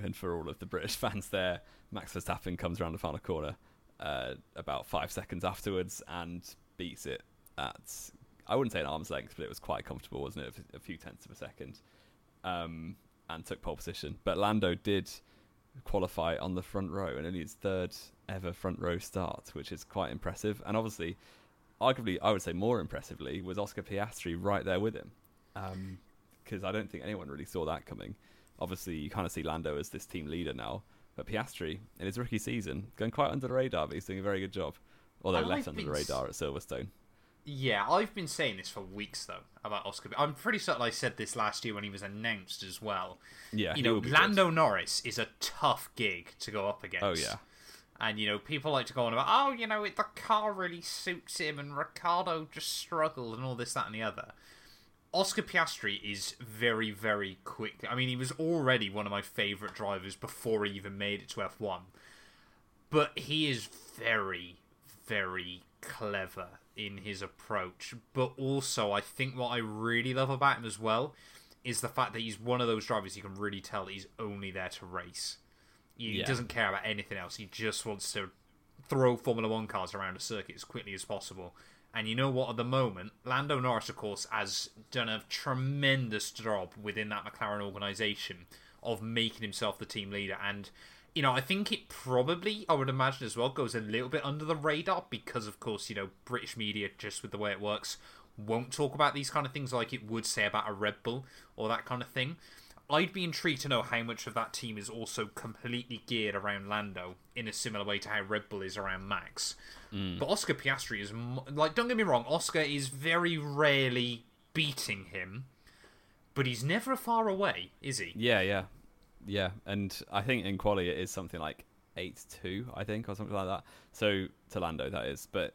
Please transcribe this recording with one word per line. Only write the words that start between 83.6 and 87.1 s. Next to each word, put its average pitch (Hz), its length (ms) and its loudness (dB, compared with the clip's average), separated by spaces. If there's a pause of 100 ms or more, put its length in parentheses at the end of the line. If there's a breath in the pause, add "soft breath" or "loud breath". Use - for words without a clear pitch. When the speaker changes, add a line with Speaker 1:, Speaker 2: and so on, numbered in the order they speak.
Speaker 2:
of - 80 -6
course, 104 340 -4
has 101 380 -2 (220)
done 117 180 0
a 110 180 -2
tremendous 135 1040 2
job 104 500 0
within 104 280 -2
that 104 160 -4